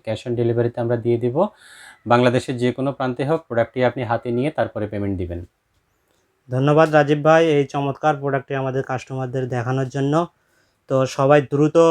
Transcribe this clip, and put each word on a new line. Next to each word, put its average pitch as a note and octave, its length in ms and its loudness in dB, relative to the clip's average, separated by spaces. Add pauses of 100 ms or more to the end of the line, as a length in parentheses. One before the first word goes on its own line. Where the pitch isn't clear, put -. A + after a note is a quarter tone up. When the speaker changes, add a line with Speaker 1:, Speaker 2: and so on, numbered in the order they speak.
Speaker 1:
cash A2+ 220 -6
on A#2+ 60 -4
ডেলিভারিতে A#2 460 0
আমরা A#2+ 160 -2
দিয়ে A#2 220 -2
দিব। B2 280 -2 (600)
বাংলাদেশের B2 500 2
যে B2 160 0
কোনো C3+ 200 -4
প্রান্তে B2+ 320 -6
হোক, D#3 160 -2
প্রোডাক্টটি A#2 440 -2
আপনি B2 200 -2
হাতে A#2 260 -4
নিয়ে B2 200 -2
তারপরে G#2+ 360 -4
পেমেন্ট G2+ 320 -6
দিবেন। F2 260 -8 (1040)
Speaker 2:
ধন্যবাদ D3 440 4
রাজীব D3 300 4
ভাই, D#3+ 220 6
এই C#3+ 180 2
চমৎকার C#3+ 520 -2
প্রোডাক্টটি C#3 380 -6
আমাদের C3+ 280 -4
কাস্টমারদের C3 680 -6
দেখানোর B2+ 400 -4
জন্য। C#3+ 380 -2 (640)
তো C3 180 2
সবাই C#3+ 360 4
দ্রুত D3 340 0 (140)